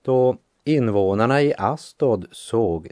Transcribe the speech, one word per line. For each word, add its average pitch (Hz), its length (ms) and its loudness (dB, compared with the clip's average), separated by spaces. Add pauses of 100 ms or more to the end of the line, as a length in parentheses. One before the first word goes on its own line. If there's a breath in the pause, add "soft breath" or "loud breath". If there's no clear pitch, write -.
Då 127 360 2 (260)
invånarna 117 800 2
i 143 160 0
Astod 113 760 -2
såg 87 600 -4